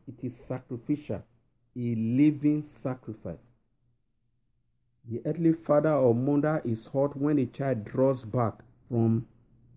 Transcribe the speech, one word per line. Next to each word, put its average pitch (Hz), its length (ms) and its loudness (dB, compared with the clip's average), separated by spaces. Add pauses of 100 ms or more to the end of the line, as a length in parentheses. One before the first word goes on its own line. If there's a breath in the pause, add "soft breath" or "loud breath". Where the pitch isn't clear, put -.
It 120 160 -14
is 127 240 -10
sacrificial, 127 760 -6 (540)
a 120 200 -4
living 143 680 2
sacrifice. - 840 -10 (1600)
The 117 160 -8
earthly 165 280 2
father 151 400 2
or 131 200 4
mother 143 520 2
is 117 220 -4
hurt 143 280 0
when 143 240 2
a 127 60 2
child 123 400 -4
draws 131 400 2
back 113 340 -2 (300)
from 113 360 2 (520)